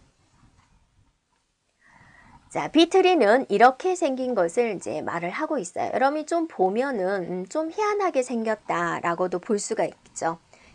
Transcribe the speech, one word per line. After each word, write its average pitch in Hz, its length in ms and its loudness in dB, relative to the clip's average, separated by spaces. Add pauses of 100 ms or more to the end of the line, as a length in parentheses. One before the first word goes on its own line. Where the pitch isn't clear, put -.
(2500)
자, 151 200 -6
B트리는 330 840 6
이렇게 254 440 4
생긴 262 400 -2
것을 202 420 0
이제 147 260 -8
말을 170 260 -6
하고 302 300 -4
있어요. - 340 -6
여러분이 285 320 0
좀 330 240 -2
보면은, 196 760 -2
음, 180 260 -6
좀 320 200 -4
희한하게 403 520 0
생겼다라고도 180 1160 -2
볼 208 180 -2
수가 208 260 -2
있죠. - 540 -6 (360)